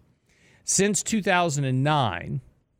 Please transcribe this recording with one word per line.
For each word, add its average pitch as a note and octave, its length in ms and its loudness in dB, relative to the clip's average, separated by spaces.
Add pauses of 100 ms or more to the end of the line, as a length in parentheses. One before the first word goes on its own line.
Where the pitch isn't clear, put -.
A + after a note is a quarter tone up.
(680)
Since G3+ 320 0
two A3 220 -4
thousand F3 420 0
and C3 180 0
nine, C3 580 0 (380)